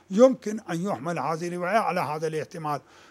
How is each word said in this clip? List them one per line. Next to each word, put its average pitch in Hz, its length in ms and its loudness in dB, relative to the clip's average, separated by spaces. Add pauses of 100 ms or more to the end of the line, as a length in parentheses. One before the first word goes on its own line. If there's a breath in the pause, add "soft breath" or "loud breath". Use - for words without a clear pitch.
(100)
يمكن 214 500 4
أن 170 220 -4
يحمل 170 360 -4
هذه 160 300 -2
الرواية 175 300 0
على 180 220 0
هذا 156 260 -2
الاحتمال، 151 540 -4 (300 soft breath)